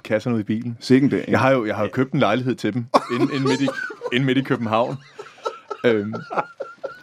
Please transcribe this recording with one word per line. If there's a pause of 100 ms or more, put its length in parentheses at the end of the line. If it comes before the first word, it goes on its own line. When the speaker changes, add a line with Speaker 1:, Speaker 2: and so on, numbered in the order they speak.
Speaker 1:
kasserne
ud
i
bilen.
Speaker 2:
Sikke
en
dag,
ja.
Speaker 1:
Jeg
har
jo,
jeg
har
jo
købt
en
lejlighed
til
dem, (300)
inde,
inde
midt
i, (440)
inde
midt
i
København. (880)
Øhm, (880)